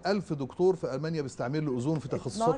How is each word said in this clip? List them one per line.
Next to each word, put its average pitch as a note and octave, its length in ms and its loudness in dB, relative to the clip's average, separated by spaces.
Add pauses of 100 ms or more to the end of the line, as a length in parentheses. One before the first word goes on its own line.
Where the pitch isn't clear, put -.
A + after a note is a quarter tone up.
ألف F#3 280 0
دكتور E3+ 420 2
في C3+ 200 -4
ألمانيا D#3 260 -2
بيستعملوا C#3 480 -2
الأوزون C3 300 0
في C3 80 -8
تخصصات - 500 0